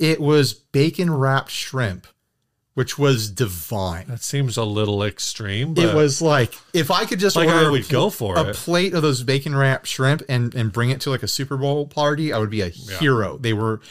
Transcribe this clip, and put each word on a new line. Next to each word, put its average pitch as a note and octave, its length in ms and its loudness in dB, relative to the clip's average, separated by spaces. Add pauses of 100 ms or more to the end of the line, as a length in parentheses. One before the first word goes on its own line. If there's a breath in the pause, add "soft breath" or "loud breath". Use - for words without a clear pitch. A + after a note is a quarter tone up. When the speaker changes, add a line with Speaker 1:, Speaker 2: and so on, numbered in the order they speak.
Speaker 1:
it D#3 180 2
was D3 340 2
bacon E3 600 0
wrapped C3+ 380 0
shrimp, G#2+ 560 -6 (680)
which B2+ 240 -4
was C3 320 2
divine. F#2 800 -4
Speaker 2:
That A#2+ 160 -10
seems C3+ 340 -4
a A#2 60 0
little G#2 400 0
extreme, G#2+ 640 -4
Speaker 1:
It D#3+ 60 -2
Speaker 2:
but E3 200 4
Speaker 1:
was D3+ 280 2
like, C#3+ 320 2 (180)
if D#3+ 160 2
I F#3+ 160 2
could G#3 140 -4
just G3 160 2
Speaker 2:
Like, E3 140 4
Speaker 1:
order E3 180 6
Speaker 2:
I - 20 4
would C3+ 120 2
Speaker 1:
a - 40 -6
pl-, C3 200 2
Speaker 2:
go G#3 40 2
for G2+ 260 -4
Speaker 1:
a D#3 100 2
Speaker 2:
it. G2+ 100 -4
Speaker 1:
plate F3 400 0
of D#3 80 0
those C3+ 180 2
bacon C#3 340 -2
wrapped C3+ 300 2
shrimp C3+ 420 0
and, A#2+ 280 0
and A2 180 -2
bring A#2+ 160 0
it C3 120 -2
to, C#3+ 100 -4
like, B2+ 100 -2
a G#2 60 -6
Super C#3 280 -6
Bowl C#3+ 300 -2
party, D3 480 0
I A2+ 60 0
would G#2+ 100 0
be G#2+ 120 -2
a F2 120 -2
Speaker 2:
Yeah. - 240 -12
Speaker 1:
hero. A2+ 420 2
They A#2 140 0
were A2 260 -2 (120)